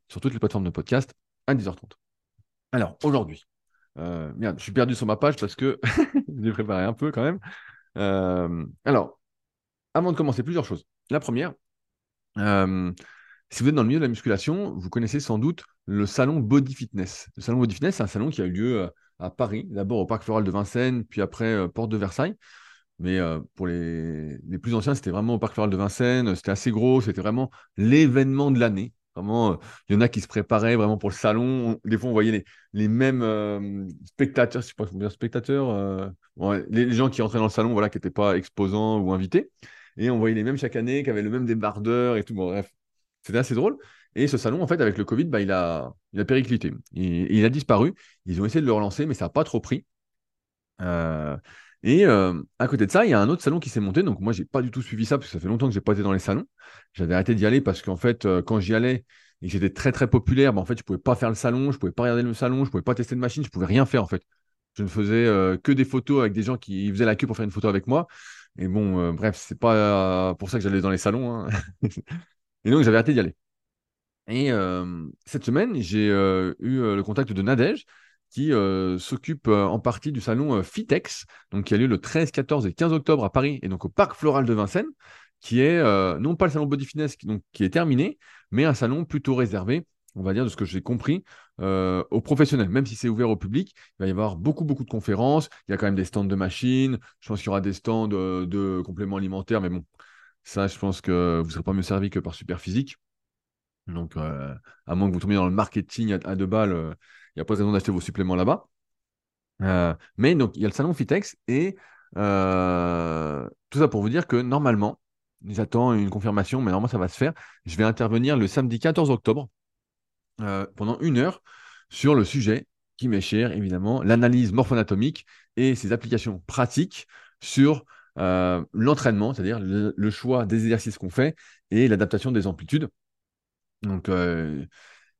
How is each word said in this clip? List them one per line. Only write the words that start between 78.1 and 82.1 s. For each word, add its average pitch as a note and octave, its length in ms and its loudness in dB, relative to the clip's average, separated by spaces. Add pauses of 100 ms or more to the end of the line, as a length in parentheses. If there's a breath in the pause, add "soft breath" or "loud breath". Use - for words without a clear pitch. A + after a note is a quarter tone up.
qui, D3 200 -2
euh, F#2+ 480 2
s'occupe, - 480 -6
euh, G#2 180 6
en G2 140 0
partie B2 320 -2
du C3 80 -4
salon, A#2+ 360 0
euh, G2 60 2
Fitex, - 640 -4 (260 loud breath)
donc G2+ 140 -4
qui - 80 2
a G#2 40 6
lieu B2 100 4
le G#2+ 120 2
treize, D#3+ 320 0